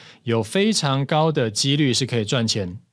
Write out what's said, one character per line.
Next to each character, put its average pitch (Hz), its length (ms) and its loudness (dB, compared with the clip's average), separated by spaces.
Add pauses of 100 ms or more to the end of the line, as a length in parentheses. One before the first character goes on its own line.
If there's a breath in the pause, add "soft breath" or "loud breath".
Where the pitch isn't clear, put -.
(240 loud breath)
有 113 180 0
非 196 300 0
常 139 340 0
高 160 240 2
的 139 180 0
几 139 280 0
率 139 180 2
是 - 100 0
可 120 140 -2
以 107 60 0
赚 117 200 0
钱。 98 360 -4 (120)